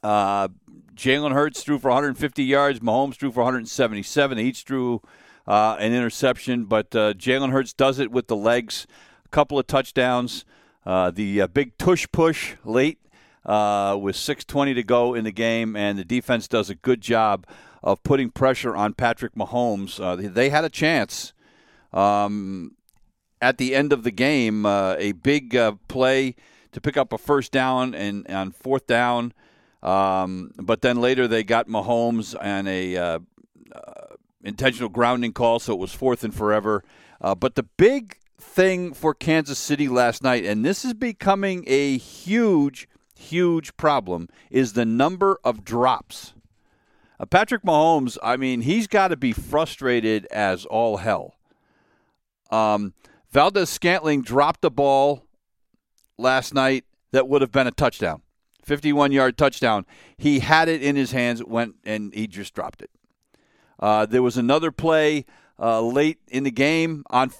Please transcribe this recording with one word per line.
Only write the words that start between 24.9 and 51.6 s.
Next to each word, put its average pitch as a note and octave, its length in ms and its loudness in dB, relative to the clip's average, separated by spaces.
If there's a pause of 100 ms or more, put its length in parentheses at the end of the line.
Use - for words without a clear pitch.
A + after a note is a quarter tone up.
a G2+ 120 -2
big, B2+ 460 0
uh, A2+ 160 4 (160)
play C3 480 0 (340)
to - 100 -14
pick D3 160 -2
up C3+ 160 0
a A2 60 -6
first C#3+ 320 0
down B2+ 420 0
and G2+ 380 -6
on F#2+ 220 -6
fourth C3 340 -4
down. A#2+ 480 0 (480)
Um, F#2+ 760 0
but G2+ 260 -2
then B2 180 2
later B2+ 260 2
they A2+ 160 0
got A2+ 240 0
Mahomes A2+ 760 -2
on G2 280 -4
a, F#2 280 -4
uh, E2+ 220 -2 (560)
uh, - 400 -20 (300)
intentional A#2 440 -2
grounding A#2+ 440 0
call, A#2 260 2
so A#2 140 -4
it F#2+ 80 -2
was F#2+ 120 -6
fourth C3 300 -2
and A2 100 -6
forever. G#2+ 520 0 (360)
Uh, G2 140 0
but B2 220 -2
the B2+ 80 -2
big A#3 520 2 (220)
thing F3+ 560 0
for D#3 180 -2
Kansas D3+ 460 -2
City D3 300 -2
last B2 340 2
night, B2 220 0
and G#2+ 200 -2
this F#3+ 200 -2
is B3 100 -4
becoming G3 720 -2
a C3+ 320 2
huge, F3 880 0 (280)
huge E3 600 -2
problem, F#2 520 -2 (220)
is A#2+ 240 2
the A#2 120 2
number F3 580 0
of A2 200 -2
drops. - 680 -2 (840)
Uh, - 80 -10
Patrick G#3+ 380 0
Mahomes, D#3 580 4
I B2 140 0
mean, B2+ 260 -2
he's G3 240 0
gotta F#3 300 2
be B2 160 -2
frustrated B2 920 0
as G2 380 -2
all A2 340 0
hell. F#2 360 -4 (1160)